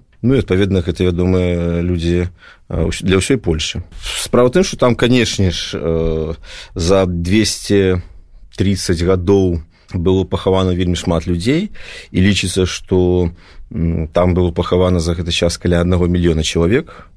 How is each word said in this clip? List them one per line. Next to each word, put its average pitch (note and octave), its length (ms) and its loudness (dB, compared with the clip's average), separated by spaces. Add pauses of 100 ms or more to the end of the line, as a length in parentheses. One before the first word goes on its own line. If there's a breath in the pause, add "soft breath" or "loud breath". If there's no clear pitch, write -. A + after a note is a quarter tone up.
(200)
Ну, C3 160 2
і, A#2 80 2
адпаведна, F#2 400 0
гэта F2+ 240 0
вядомыя F2 720 0
людзі, F2 480 0 (400 loud breath)
э, E2+ 160 -2
ўс-, E2+ 180 -4
для F#2 140 2
ўсёй A2+ 240 2
Польшы. E2 400 -4 (240)
Справа - 480 0
ў F#3 80 4
тым, - 20 6
што - 140 -4
там, B2 240 2
канешне A#2 560 2
ж, - 160 -10
э, E2 640 -2 (420 loud breath)
за F#2 320 2
дзвесце F#2 960 0 (560 soft breath)
трыццаць F#2+ 400 0
гадоў F#2 640 2 (300 soft breath)
было F#2+ 340 0
пахавана F#2+ 480 0
вельмі F2+ 200 0
шмат E2+ 300 -2
людзей, A#2 440 -2 (400 loud breath)
і - 80 -2
лічыцца, F#2 480 2
што, F2+ 640 0 (400 soft breath)
м, E2 400 -2
там F2+ 240 2
было F2+ 160 2
пахавана F2+ 480 2
за E2+ 160 -2
гэты E2+ 160 -6
час E2+ 280 0
каля F2 280 2
аднаго F2+ 240 2
мільёна E2+ 320 2
чалавек F#2 640 -2 (100)